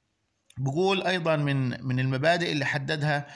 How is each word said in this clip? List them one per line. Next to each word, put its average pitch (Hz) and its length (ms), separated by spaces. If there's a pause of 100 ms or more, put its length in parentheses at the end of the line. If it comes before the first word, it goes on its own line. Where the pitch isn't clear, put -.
(580)
بقول 180 460
أيضًا 170 320
من، 135 500
من 127 140
المبادئ 147 520
اللي 143 140
حددها: 147 720